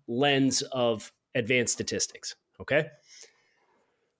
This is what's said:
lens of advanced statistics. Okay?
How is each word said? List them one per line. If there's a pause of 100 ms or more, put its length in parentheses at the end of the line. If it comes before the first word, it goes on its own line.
lens
of (240)
advanced
statistics. (240)
Okay? (1300)